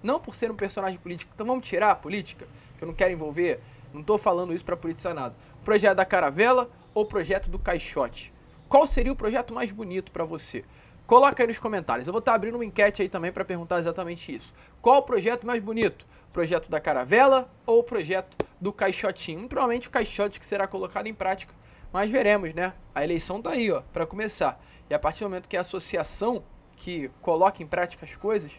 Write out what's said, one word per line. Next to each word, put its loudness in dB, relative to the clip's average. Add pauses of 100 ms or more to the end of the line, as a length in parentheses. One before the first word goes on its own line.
Não -2
por -14
ser -4
um -8
personagem -6
político, -14
então -8
vamos -2
tirar 4
a 4
política, -10 (300)
que -10
eu -8
não -10
quero 4
envolver, -2 (320)
não -14
tô 2
falando 0
isso -8
pra -4
politizar -8
nada. -6 (260)
O -20
projeto 6
da 6
caravela 4 (240)
ou 0
o -6
projeto -2
do -4
caixote? -4 (360)
Qual 8
seria 0
o -4
projeto -4
mais -6
bonito -10
pra -4
você? -10 (420)
Coloca 8
aí 4
nos -4
comentários. -2
Eu -6
vou 0
tá 2
abrindo 0
uma -4
enquete 2
aí 0
também -4
pra -4
perguntar -4
exatamente -6
isso. -14 (280)
Qual 8
o 4
projeto -2
mais -4
bonito? -2 (220)
O -20
projeto -2
da -2
caravela 4 (140)
ou 6
o 0
projeto -4 (240)
do -4
caixotinho? -4
Provavelmente -2
o -18
caixote -2
que -18
será -2
colocado -6
em -10
prática, -4 (360)
mas 0
veremos, 2
né? -4 (200)
A -2
eleição -2
tá -6
aí, 0
ó, 0 (100)
pra -4
começar. -2 (260)
E -2
a 2
partir -2
do -4
momento -10
que -4
a 0
associação -4 (320)
que -8 (120)
coloca 2
em -12
prática -4
as -16
coisas -2